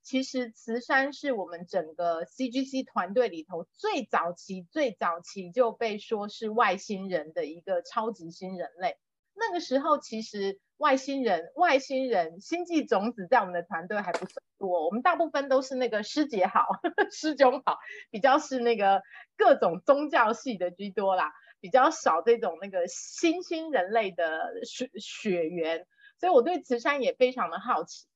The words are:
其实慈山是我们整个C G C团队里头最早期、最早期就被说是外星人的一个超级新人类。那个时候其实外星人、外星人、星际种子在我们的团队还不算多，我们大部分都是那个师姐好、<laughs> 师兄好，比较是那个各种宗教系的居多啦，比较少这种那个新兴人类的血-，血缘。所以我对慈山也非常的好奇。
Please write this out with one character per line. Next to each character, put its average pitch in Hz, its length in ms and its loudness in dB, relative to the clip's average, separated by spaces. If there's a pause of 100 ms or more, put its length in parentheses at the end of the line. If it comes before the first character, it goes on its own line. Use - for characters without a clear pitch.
其 262 220 -4
实 247 260 -6
慈 226 320 -8
山 277 320 0
是 277 180 -6
我 202 140 -2
们 170 220 -12
整 160 260 -4
个 170 320 -2
C 254 240 -6
G 262 160 -4
C 262 160 -6
团 196 320 -4
队 240 140 2
里 165 160 -8
头 175 280 -10
最 381 320 -4
早 170 300 -2
期、 185 380 -12
最 285 280 0
早 175 220 -2
期 180 300 -14
就 233 200 2
被 214 280 -4
说 208 280 -6
是 214 220 -8
外 214 260 2
星 196 320 -8
人 156 260 -4
的 165 120 -4
一 165 160 -14
个 175 220 -4
超 226 280 -4
级 165 200 -14
新 185 260 -10
人 175 220 -8
类。 185 180 -4 (380)
那 427 160 -2
个 349 80 -4
时 269 180 -2
候 294 220 2
其 220 240 -8
实 196 360 -4 (180)
外 277 200 4
星 277 260 -4
人、 175 320 0
外 311 220 4
星 262 320 -2
人、 175 320 0
星 339 240 -6
际 320 180 0
种 214 300 0
子 185 160 -10
在 254 80 6
我 208 80 4
们 180 80 -8
的 175 80 -2
团 175 260 -6
队 208 140 -2
还 185 100 -6
不 - 140 -4
算 - 180 -16 (140)
多， 180 300 0
我 - 20 2
们 226 140 -4
大 349 120 6
部 320 140 0
分 277 200 -2
都 269 120 4
是 269 140 -8
那 254 120 0
个 208 140 -2
师 294 240 0
姐 196 220 2
好、 - 180 4 (160)
<laughs> 392 300 -2
师 302 260 -4
兄 262 260 6
好， - 140 0 (320)
比 214 100 -8
较 269 200 6
是 262 180 -4
那 233 180 2
个 196 280 4 (340)
各 370 160 8
种 180 320 2
宗 285 240 4
教 320 240 4
系 226 240 -6
的 180 140 -2
居 202 180 -10
多 190 260 2
啦， 151 160 0 (280)
比 185 100 -14
较 262 220 6
少 170 320 2
这 233 160 6
种 175 200 -4
那 196 120 -12
个 180 160 -2
新 339 560 -2
兴 320 260 -6
人 196 220 0
类 220 180 2
的 170 560 -4
血-， - 240 -8 (100)
血 180 460 -2
缘。 165 400 -4 (340)
所 349 100 2
以 - 20 6
我 262 100 8
对 330 200 0
慈 240 180 -2
山 277 220 0
也 196 100 0
非 254 220 2
常 208 160 -2
的 175 100 -6
好 202 240 -2
奇。 - 220 -16 (100)